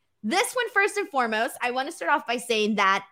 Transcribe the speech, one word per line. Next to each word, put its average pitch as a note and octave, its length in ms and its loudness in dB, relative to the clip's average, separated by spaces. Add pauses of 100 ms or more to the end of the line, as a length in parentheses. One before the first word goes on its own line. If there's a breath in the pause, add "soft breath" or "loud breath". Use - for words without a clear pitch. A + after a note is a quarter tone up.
(220)
this E4 320 0
one, A#4+ 160 -2
first G4+ 260 0
and G4+ 120 -4
foremost, A#3 520 0
I B3 120 -2
wanna C4 180 -4
start E4 220 -2
off D4+ 120 2
by - 120 -4
saying G#3+ 400 0
that G3+ 360 4